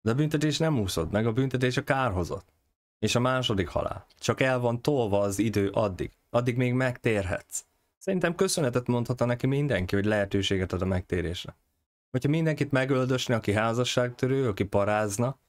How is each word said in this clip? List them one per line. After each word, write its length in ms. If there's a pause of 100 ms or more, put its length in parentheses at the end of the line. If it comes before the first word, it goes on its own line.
De 100
a 40
büntetés 420
nem 220
úszod 320
meg, 160
a 60
büntetés 440
a 60
kárhozat. 640 (540)
És 160
a 40
második 480
halál. 380 (140)
Csak 220
el 180
van 220
tolva 380
az 200
idő 300
addig. 420 (180)
Addig 280
még 160
megtérhetsz. 920 (320)
Szerintem 380
köszönetet 520
mondhatna 380
neki 220
mindenki, 480
hogy 100
lehetőséget 680
ad 80
a 40
megtérésre. 680 (560)
Hogyha 180
mindenkit 420
megöldösni, 600
aki 200
házasságtörő, 920
aki 160
parázna 760 (120)